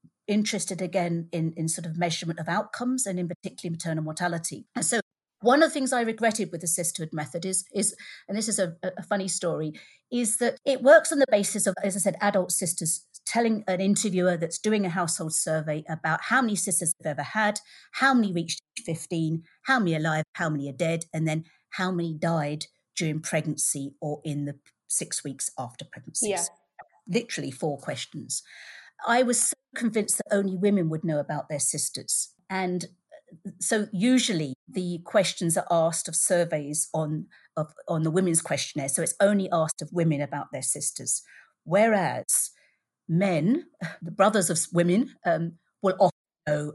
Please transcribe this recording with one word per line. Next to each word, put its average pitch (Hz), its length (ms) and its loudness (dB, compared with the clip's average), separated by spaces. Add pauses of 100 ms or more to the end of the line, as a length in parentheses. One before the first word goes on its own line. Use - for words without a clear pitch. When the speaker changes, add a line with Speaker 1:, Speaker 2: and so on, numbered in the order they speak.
(260)
Speaker 1:
interested 202 560 0
again 170 480 -2
in, 160 260 0
in 160 120 -2
sort 165 180 -6
of 160 100 -6
measurement 170 440 -2
of 160 80 -6
outcomes 240 580 -2
and 185 140 -2
in 175 80 -2
particular 175 420 -10
maternal 165 320 -4
mortality. 165 720 -6
And - 100 -2
so 233 140 2 (440)
one 254 200 8
of 320 80 6
the - 40 -6
things 262 180 0
I 247 100 2
regretted 220 480 0
with 165 100 -8
the 180 60 -8
sisterhood 165 460 -2
method 160 320 -6
is, 190 280 -2
is, 208 220 0 (340)
and 202 80 -4
this 220 120 -2
is 208 100 -2
a, 170 240 -2
a 185 220 -6
funny 196 240 -2
story, 156 440 -2 (380)
is 240 280 -2
that 240 260 0
it 277 180 0
works 302 300 8
on 285 80 2
the 269 100 6
basis 208 380 2
of, 185 60 0 (100)
as 196 100 -2
I 202 60 -4
said, 185 200 6
adult 196 300 2
sisters - 560 -2 (180)
telling 226 440 2
an 185 120 2
interviewer 185 560 4
that's 165 220 -4
doing 214 260 2
a 180 60 0
household 165 420 -2
survey 156 560 -2
about 160 360 -2
how 254 180 2
many 214 140 2
sisters - 420 -2
they've 160 120 -4
ever 147 120 -4
had, 214 380 0 (320)
how 269 200 2
many 220 200 4
reached 170 280 -4 (180)
age - 60 -12
fifteen, 165 600 -2 (180)
how 262 160 2
many 175 160 2
alive, 156 300 -2 (100)
how 170 160 -2
many 143 180 -4
are 135 80 -10
dead, 165 280 -2 (100)
and 160 140 0
then 156 160 -2 (260)
how 185 200 -4
many 170 220 -2
died 151 540 -2 (300)
during 156 240 -2
pregnancy 151 800 -4
or 147 240 -6
in 147 220 -4
the 143 120 -10 (300)
six - 340 -4
weeks 135 360 -8
after 123 260 -10
pregnancy. - 460 -6
Speaker 2:
Yeah. 180 120 -2 (640)
Speaker 1:
Literally 170 420 -4
four 143 280 -4
questions. - 640 -10 (640)
I 240 160 4
was 240 180 2
so - 140 0 (220)
convinced 220 420 0
that - 180 0
only 196 200 0
women 196 340 4
would 156 140 -4
know 160 140 0
about 147 300 -4
their 147 120 -4
sisters. - 720 -4 (160)
And 180 360 -2 (760)
so 214 320 0
usually 190 640 2 (140)
the 175 360 -4
questions 170 520 2
are 185 140 0
asked 165 380 2
of 165 80 -8
surveys 156 760 0
on, 156 340 -2 (300)
of, 156 160 -4 (140)
on 165 160 0
the 160 80 2
women's 170 320 2
questionnaire. 139 460 -4
So - 140 -2
it's - 180 -2
only 202 320 4
asked 160 300 0
of 156 100 -8
women 165 280 2
about 143 320 -4
their 131 100 -6
sisters. - 600 -4 (400)
Whereas 180 880 2 (580)
men, 180 580 2 (360)
the 170 80 -10
brothers 196 400 4
of 165 60 0
s-, - 160 -4
women, 175 420 4 (100)
um, 165 280 0 (280)
will 190 200 2
often 185 100 8 (380)
know 151 260 -2